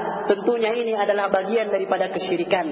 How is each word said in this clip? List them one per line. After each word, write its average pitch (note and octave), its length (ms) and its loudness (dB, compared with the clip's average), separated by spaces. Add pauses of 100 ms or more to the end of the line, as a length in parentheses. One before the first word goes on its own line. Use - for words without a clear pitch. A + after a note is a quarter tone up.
(300)
tentunya A3 440 2
ini A#3 200 -2
adalah G3+ 360 0
bagian G3+ 440 0
daripada F#3+ 360 0
kesyirikan, F3 600 0